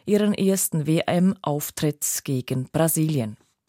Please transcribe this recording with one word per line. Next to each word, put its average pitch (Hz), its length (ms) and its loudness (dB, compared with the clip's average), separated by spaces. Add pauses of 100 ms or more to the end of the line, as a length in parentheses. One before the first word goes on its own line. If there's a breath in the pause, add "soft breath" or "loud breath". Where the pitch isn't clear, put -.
ihren 208 280 2
ersten 190 520 0
W-M-Auftritt 156 1400 0
gegen 131 480 -4
Brasilien. 156 640 0 (340)